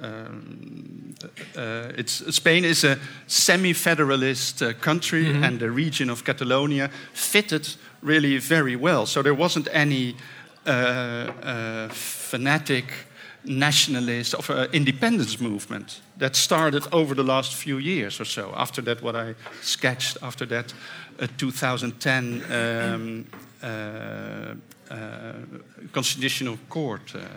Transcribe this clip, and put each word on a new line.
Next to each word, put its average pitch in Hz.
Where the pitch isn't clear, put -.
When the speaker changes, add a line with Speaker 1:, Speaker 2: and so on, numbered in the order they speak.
Speaker 1:
um, -
uh, 117
it's, -
Spain 170
is 165
a 139
semi-federalist, 151
uh, 117
country, 165
Speaker 2:
Mm-hmm. 143
Speaker 1:
and 123
the 113
region 143
of 120
Catalonia 139
fitted 160
really 147
very 143
well. 131
So 139
there 143
wasn't 165
any, 135
uh, 156
uh, 120
fanatic 135
nationalist 127
of, -
uh, 131
independence 156
movement 104
that 135
started 151
over 156
the 135
last 131
few 139
years 139
or 113
so. 101
After 127
that, 117
what 117
I 113
sketched -
after 127
that, 117
uh, 131
two 131
thousand 127
ten, 123
um, 117
uh, 131
uh, -
constitutional 127
court, 131
uh, 101